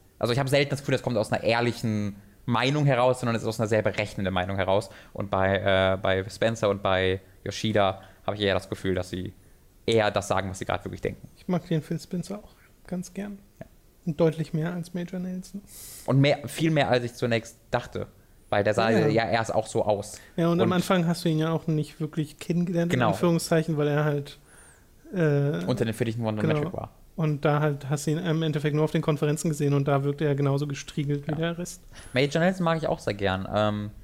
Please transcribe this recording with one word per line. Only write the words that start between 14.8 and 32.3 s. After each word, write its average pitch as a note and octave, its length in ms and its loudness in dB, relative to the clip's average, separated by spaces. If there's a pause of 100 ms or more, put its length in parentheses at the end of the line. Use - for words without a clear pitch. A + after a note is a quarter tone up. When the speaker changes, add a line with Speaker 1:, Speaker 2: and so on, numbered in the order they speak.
Speaker 2:
Major F3 260 -6
Nelson. F#3 420 -10 (440)
Speaker 1:
Und C3+ 160 4
mehr, C#3 260 2
viel D#3+ 240 0
mehr, C#3+ 180 2
als B2 140 4
ich A#2+ 100 -6
zunächst A#2 440 -2 (120)
dachte. G#2 380 -4 (420)
Weil G#2 140 2
der G#2+ 100 2
sah A2+ 160 2
Speaker 2:
Ja. A2 200 4
Speaker 1:
ja A2 200 2
erst A2+ 240 0
auch - 140 -2
so - 160 0
aus. G2+ 320 -2 (220)
Speaker 2:
Ja, E3+ 100 2
und E3+ 140 2
am F3+ 80 4
Speaker 1:
Und F3+ 40 2
Speaker 2:
Anfang F3+ 320 2
hast E3+ 200 -2
du E3+ 40 2
ihn D#3 100 2
ja D#3+ 120 0
auch D#3+ 160 -2
nicht D3+ 320 -2
wirklich D3+ 400 -6
kennengelernt, E3+ 540 -2
Speaker 1:
Genau. F3 140 4
Speaker 2:
in F3 40 4
Anführungszeichen, E3 640 2
weil D3 140 2
er D3 160 2
halt, D3 340 -2 (720)
äh, D3+ 520 2
Speaker 1:
Unter B2+ 180 0
den A2+ 100 0
Fittichen A2+ 300 -2
von A2 140 -2
Don G#2+ 100 0
Speaker 2:
genau. D#3 120 2
Speaker 1:
Metric D#3+ 140 -4
war. - 200 -8 (240)
Speaker 2:
Und D3+ 260 0
da D3 160 2
halt C#3+ 300 0
hast D3 180 -4
du D#3+ 40 2
ihn D3+ 80 0
im E3 240 0
Endeffekt D3+ 320 0
nur D#3 100 4
auf D3+ 60 -2
den D#3+ 100 2
Konferenzen D3+ 480 0
gesehen C#3+ 240 2
und C#3 160 2
da C#3 160 2
wirkte C#3+ 180 -2
er C#3+ 120 2
genauso C#3 320 0
gestriegelt C#3+ 600 -4
wie D#3+ 40 -4
Speaker 1:
Ja. D3 60 -2
Speaker 2:
der E3 200 -2
Rest. F3 240 -10 (320)
Speaker 1:
Major C#3+ 280 2